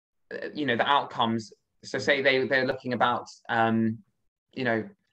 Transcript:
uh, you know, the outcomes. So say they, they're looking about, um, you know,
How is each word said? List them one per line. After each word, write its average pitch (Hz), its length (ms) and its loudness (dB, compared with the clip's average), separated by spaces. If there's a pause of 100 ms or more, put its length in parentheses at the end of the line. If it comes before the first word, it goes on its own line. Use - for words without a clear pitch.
(320)
uh, - 220 -10
you 147 120 -4
know, 120 100 0
the - 120 0
outcomes. 127 640 0 (320)
So 131 140 -8
say 139 240 0
they, 131 240 4
they're 131 220 0
looking 127 260 -4
about, 120 340 0 (220)
um, 113 480 2 (560)
you 127 120 -6
know, 110 220 -2 (260)